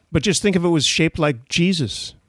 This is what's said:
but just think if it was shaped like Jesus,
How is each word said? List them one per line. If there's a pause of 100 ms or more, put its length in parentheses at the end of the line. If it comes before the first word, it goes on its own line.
(100)
but
just
think
if
it
was
shaped
like
Jesus, (140)